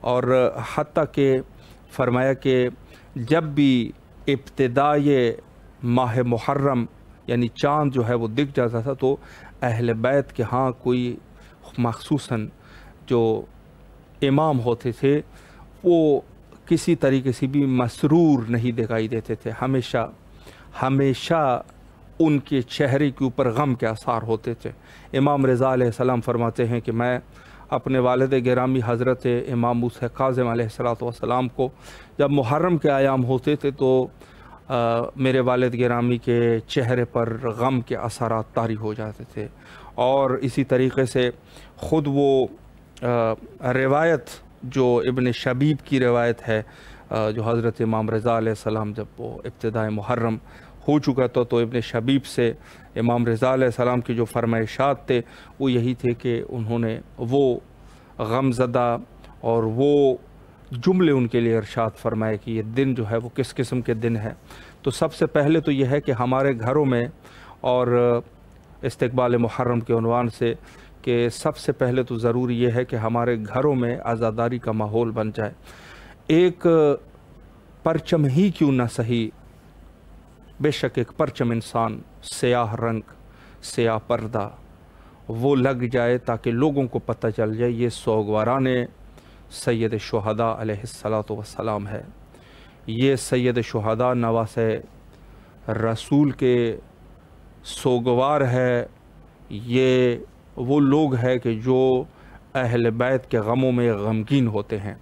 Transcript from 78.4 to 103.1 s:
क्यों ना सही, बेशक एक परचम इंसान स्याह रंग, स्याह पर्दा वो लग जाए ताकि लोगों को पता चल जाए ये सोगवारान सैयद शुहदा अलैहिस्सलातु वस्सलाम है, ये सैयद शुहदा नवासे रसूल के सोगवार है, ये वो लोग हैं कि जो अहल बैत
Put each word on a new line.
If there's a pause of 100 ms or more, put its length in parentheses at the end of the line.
क्यों
ना
सही, (1300)
बेशक
एक
परचम
इंसान (220)
स्याह
रंग, (600)
स्याह
पर्दा (800)
वो
लग
जाए
ताकि
लोगों
को
पता
चल
जाए
ये
सोगवारान (680)
सैयद
शुहदा
अलैहिस्सलातु
वस्सलाम
है, (840)
ये
सैयद
शुहदा
नवासे (880)
रसूल
के (1080)
सोगवार
है, (600)
ये (340)
वो
लोग
हैं
कि
जो (480)
अहल
बैत